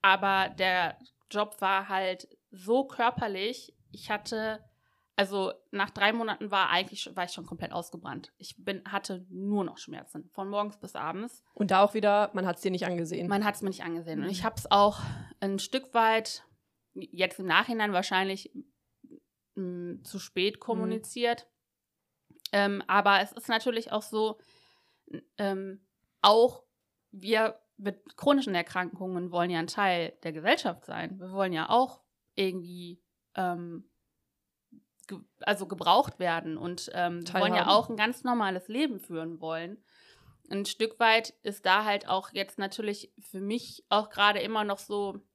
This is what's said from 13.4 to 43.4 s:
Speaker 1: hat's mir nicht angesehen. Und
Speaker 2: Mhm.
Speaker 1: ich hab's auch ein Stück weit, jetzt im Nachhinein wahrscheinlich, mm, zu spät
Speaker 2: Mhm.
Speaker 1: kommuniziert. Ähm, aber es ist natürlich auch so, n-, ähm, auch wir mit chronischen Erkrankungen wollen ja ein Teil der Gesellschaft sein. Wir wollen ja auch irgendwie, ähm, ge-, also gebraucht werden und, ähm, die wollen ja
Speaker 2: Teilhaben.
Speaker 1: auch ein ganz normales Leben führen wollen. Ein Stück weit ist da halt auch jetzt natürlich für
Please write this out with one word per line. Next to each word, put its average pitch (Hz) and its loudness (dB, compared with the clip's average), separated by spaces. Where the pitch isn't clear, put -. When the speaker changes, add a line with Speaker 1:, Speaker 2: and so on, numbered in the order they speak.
Speaker 1:
hat's 208 0
mir 196 -2
nicht 185 -8
angesehen. 165 -6
Und 143 -4
Speaker 2:
Mhm. 185 -2
Speaker 1:
ich 180 -4
hab's - -4
auch 202 8
ein 196 -2
Stück - -4
weit, 220 2
jetzt 185 -4
im 190 -6
Nachhinein 208 2
wahrscheinlich, 190 0
mm, 180 -8
zu - -12
spät 190 -2
Speaker 2:
Mhm. - -20
Speaker 1:
kommuniziert. 233 -2
Ähm, 202 2
aber 196 6
es 202 -4
ist - -12
natürlich 226 -2
auch 214 -2
so, 220 -2
n-, - -12
ähm, 196 -4
auch 226 8
wir 214 0
mit 196 -8
chronischen 269 4
Erkrankungen 180 -4
wollen 175 2
ja 175 0
ein 165 -2
Teil 180 0
der 165 -6
Gesellschaft 175 0
sein. 170 -8
Wir 185 -14
wollen 190 0
ja 160 -2
auch 254 4
irgendwie, 180 -6
ähm, 175 -6
ge-, 196 -12
also 190 0
gebraucht 180 4
werden 165 -2
und, 175 -8
ähm, 175 -2
die - -12
wollen 202 4
ja 196 2
Speaker 2:
Teilhaben. - 2
Speaker 1:
auch 208 6
ein 226 -4
ganz 220 0
normales 202 -2
Leben 247 -2
führen 165 -8
wollen. 165 -6
Ein 196 -2
Stück 220 -4
weit 226 4
ist - -8
da 190 6
halt 202 0
auch 190 0
jetzt 196 -6
natürlich 208 -4
für - -12